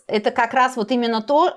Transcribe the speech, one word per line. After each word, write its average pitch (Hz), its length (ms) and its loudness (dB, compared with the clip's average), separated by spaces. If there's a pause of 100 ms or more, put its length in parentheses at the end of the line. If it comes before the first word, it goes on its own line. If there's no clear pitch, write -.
Это 220 240 0
как 240 220 -2
раз 254 220 2
вот 226 160 -4
именно 233 300 0
то, 294 360 2